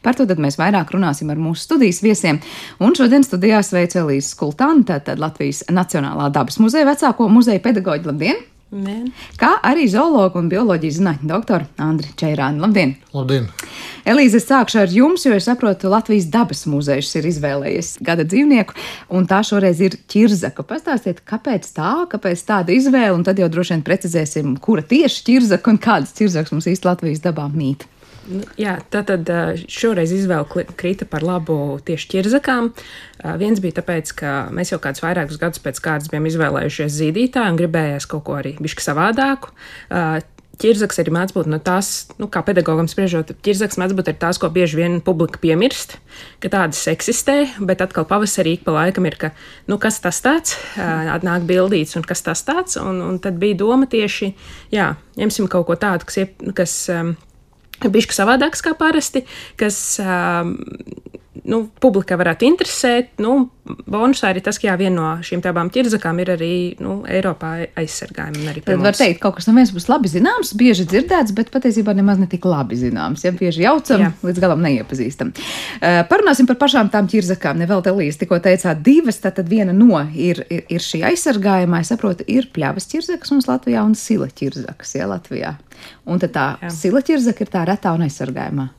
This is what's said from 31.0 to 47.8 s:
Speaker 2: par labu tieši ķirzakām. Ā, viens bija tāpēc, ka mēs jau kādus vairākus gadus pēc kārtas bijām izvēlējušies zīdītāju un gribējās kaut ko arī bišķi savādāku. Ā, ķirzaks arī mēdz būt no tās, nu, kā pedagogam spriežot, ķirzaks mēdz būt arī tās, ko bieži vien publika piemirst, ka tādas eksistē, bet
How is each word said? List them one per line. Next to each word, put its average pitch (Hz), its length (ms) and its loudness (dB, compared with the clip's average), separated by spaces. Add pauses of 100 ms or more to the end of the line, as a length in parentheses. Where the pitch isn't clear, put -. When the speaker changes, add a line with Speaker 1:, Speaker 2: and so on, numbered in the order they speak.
Speaker 2:
par 151 160 -4
labu 156 540 -2 (100)
tieši 160 240 -6
ķirzakām. 233 600 0 (520)
Ā, 160 160 -6
viens 208 240 0
bija 175 160 -4
tāpēc, 165 400 -6
ka 143 180 -4 (160)
mēs - 200 -4
jau 165 100 -6
kādus 135 200 -6
vairākus 160 360 -4
gadus 165 240 -4
pēc 135 200 -8
kārtas 151 280 -4
bijām 156 160 -2
izvēlējušies 151 720 -2
zīdītāju 202 540 0
un 165 60 0
gribējās 160 520 -2
kaut 151 160 -8
ko 143 140 -6
arī 135 180 -10
bišķi - 240 -8
savādāku. 226 720 -2 (340)
Ā, 160 320 -2 (380)
ķirzaks 214 420 0
arī 160 140 -2
mēdz 180 220 -2
būt 160 180 -2
no 156 80 -2
tās, 190 300 -2 (260)
nu, 208 160 -8
kā 175 100 -2
pedagogam 165 460 2
spriežot, 175 400 -2 (160)
ķirzaks 196 340 0
mēdz 185 160 -2
būt 185 140 -2
arī 156 100 -6
tās, 170 220 -2
ko 165 100 -2
bieži 165 280 0
vien 175 260 0
publika 170 340 0
piemirst, 175 560 0 (460)
ka 190 100 -6
tādas 175 380 0
eksistē, 233 480 0 (240)
bet 185 240 0